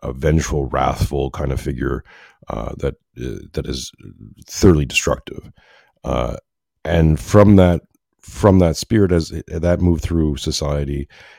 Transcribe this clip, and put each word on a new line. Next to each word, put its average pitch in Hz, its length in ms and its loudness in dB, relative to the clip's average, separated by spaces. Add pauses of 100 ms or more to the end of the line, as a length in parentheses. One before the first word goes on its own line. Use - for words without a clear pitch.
a, - 40 -10
a 65 60 -8
vengeful, 76 540 0
wrathful 65 640 -2
kind 71 200 -6
of 67 80 -4
figure, 65 440 -6 (460)
uh, 55 280 -8
that, - 180 -6 (240)
uh, 60 200 -10 (140)
that - 120 -6
is - 260 -10 (540)
thoroughly 80 400 4
destructive. - 640 -4 (520)
Uh, 62 340 -4 (460)
and 80 360 2
from 104 360 6
that, 90 260 6 (400)
from 95 380 2
that 85 160 2
spirit, 101 360 0
as 85 200 0
it, 82 160 -10
that 82 340 -2
moved 85 220 2
through 78 320 -2
society, 71 720 -6 (320)